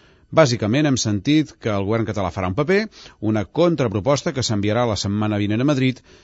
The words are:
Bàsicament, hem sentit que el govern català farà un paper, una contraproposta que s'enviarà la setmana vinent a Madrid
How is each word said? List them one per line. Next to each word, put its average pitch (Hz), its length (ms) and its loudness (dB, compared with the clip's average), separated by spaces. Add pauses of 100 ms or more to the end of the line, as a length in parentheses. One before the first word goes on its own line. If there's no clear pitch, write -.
(340)
Bàsicament, 131 540 2
hem 135 100 2
sentit 131 540 0 (100)
que 113 80 -2
el 98 160 -2
govern 113 220 0
català 95 260 -2
farà 92 160 -2
un 92 80 -4
paper, 190 300 0 (340)
una 107 220 0
contraproposta 139 880 0
que 131 80 -4
s'enviarà 104 460 0
la 104 100 0
setmana 104 400 0
vinent 107 240 0
a 135 60 2
Madrid 131 320 0 (240)